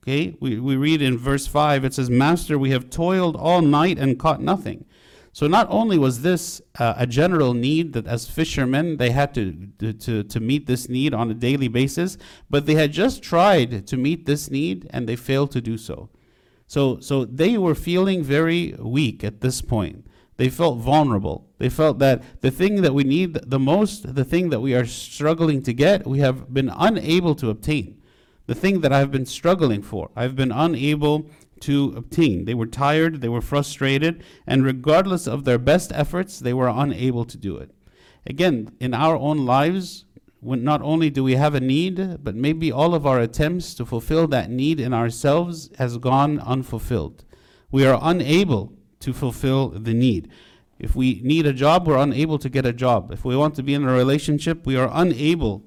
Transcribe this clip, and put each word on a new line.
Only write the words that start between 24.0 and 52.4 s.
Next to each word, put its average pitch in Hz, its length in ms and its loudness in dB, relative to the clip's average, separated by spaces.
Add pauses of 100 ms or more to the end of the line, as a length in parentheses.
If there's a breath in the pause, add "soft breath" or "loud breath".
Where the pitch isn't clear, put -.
the 135 100 0
thing 175 240 0
that 117 120 -2
we 131 120 0
are 123 120 2
struggling 156 760 -2
to 127 120 -2
get, 156 340 2
we 135 120 0
have 131 340 0
been 135 220 0
unable 175 600 2
to 113 160 -2
obtain. 135 500 -4 (460 soft breath)
The 120 80 -2
thing 190 260 0
that 139 100 4
I've 139 200 4
been 135 160 -2
struggling 143 560 0
for, 95 320 -8
I've 127 200 -4
been 131 160 0
unable 151 800 0 (300 loud breath)
to 139 380 0
obtain. 113 480 0
They 110 80 -2
were 117 120 -2
tired, 151 540 0
they 120 80 -4
were 117 140 -2
frustrated, 143 800 -2 (240 loud breath)
and 131 160 2
regardless 156 640 2
of 135 160 -4
their 123 140 4
best 139 360 2
efforts, 143 460 -4
they 123 140 -2
were 127 160 2
unable 123 560 -2
to - 120 -14
do 95 200 -8
it. - 120 -14 (560 soft breath)
Again, 135 540 -2
in 127 140 -4
our 151 240 2
own 143 280 -2
lives, 160 600 0 (340)
when 120 240 -4
not 147 180 0
only 156 280 2
do 135 120 -2
we 131 140 2
have 147 200 2
a 135 40 0
need, 170 640 -2
but 101 100 -6
maybe 151 380 -2
all 160 240 2
of 147 100 -2
our 131 140 2
attempts 156 540 -2
to 117 120 -8
fulfill 156 420 0
that 117 220 -2
need 143 300 0
in 127 140 -2
ourselves 147 840 0
has 120 200 -4
gone 135 420 2
unfulfilled. 123 880 -4 (440 soft breath)
We 135 160 4
are 127 160 6
unable 160 680 0 (300)
to 131 100 -6
fulfill 131 560 -2
the 110 260 -4
need. 117 360 2 (500 loud breath)
If - 160 -2
we 127 300 0
need 156 200 2
a 143 60 2
job, 151 360 2
we're 143 100 4
unable 143 420 0
to - 80 -6